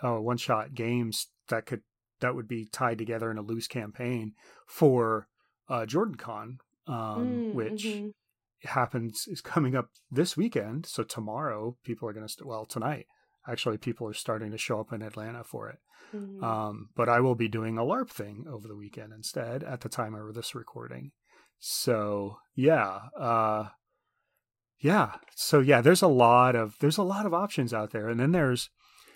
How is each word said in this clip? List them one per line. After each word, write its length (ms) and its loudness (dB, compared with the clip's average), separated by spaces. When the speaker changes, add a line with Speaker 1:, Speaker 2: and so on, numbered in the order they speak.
Speaker 1:
uh, 120 0
one-shot 580 -2
games 540 -2
that 180 -2
could, 180 -8
that 160 0
would 140 -8
be 240 -6
tied 240 0
together 340 -4
in 60 -6
a 40 -6
loose 260 -6
campaign 680 -6
for, 640 4
uh, 160 -2
Jordan 300 -2
Con, 420 -12
um, 80 -6
Speaker 2:
Mm, 280 -4
Speaker 1:
which 320 -4
Speaker 2:
mm-hmm. 240 -6
Speaker 1:
happens, 600 -2
is 140 -10
coming 340 0
up 140 -2
this 260 0
weekend. 480 -2
So 180 -4
tomorrow, 800 -6
people 240 -8
are 60 -8
gonna 160 -12
st-, 180 -14
well, 200 -8
tonight, 400 -4
actually, 320 -2
people 280 -6
are 60 -8
starting 380 -6
to 80 -8
show 200 -2
up 140 -8
in 80 -6
Atlanta 420 -12
for 260 -12
it. 100 -18
Speaker 2:
Mm-hmm. 280 -12
Speaker 1:
Um, 520 -4
but 140 2
I 100 6
will 160 4
be 140 0
doing 300 -4
a 40 0
larp 260 -2
thing 400 -12
over 180 -14
the 100 -16
weekend 340 -16
instead 520 -8
at 180 -8
the 80 -8
time 260 -4
of 200 -12
this 200 -8
recording. 560 -12
So, 800 -2
yeah, 440 4
uh, 500 2
yeah. 360 2
So, 240 4
yeah, 220 8
there's 220 8
a 40 8
lot 480 8
of, 240 -2
there's 200 4
a 40 2
lot 220 0
of 80 0
options 400 0
out 180 -2
there. 180 -4
And 100 0
then 120 4
there's, 380 2